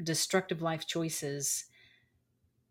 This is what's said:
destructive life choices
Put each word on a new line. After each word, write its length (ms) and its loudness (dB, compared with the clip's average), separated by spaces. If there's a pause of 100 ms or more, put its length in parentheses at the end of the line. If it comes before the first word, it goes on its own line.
destructive 580 2
life 260 0
choices 800 -2 (1040)